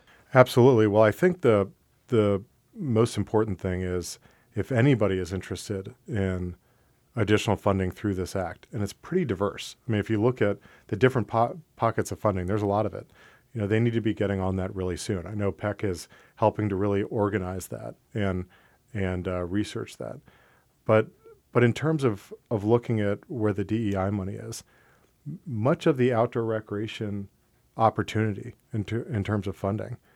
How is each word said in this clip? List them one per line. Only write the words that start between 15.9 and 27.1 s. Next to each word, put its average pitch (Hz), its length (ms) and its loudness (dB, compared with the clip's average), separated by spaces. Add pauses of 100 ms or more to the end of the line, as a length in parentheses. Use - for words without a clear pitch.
helping 107 340 2
to 95 60 -2
really 101 260 0
organize 95 640 -2
that - 300 -12 (180)
and 95 320 -2 (480)
and, 92 340 -4
uh, 90 160 -4
research 104 520 -6
that. 55 200 -12 (680)
But, 110 240 4 (440)
but 120 100 4
in 120 100 6
terms 151 320 -2
of, 107 280 -2 (180)
of 101 140 -2
looking 117 360 2
at 101 180 -2 (100)
where 107 240 -2
the 98 120 -4
D 110 260 -4
E 98 60 -2
I 95 140 0
money 101 240 -4
is, 110 300 -12 (640)
m-, 147 200 -12
much 131 400 0
of 151 100 4
the 127 160 4
outdoor 117 320 0
recreation 107 840 -6 (480)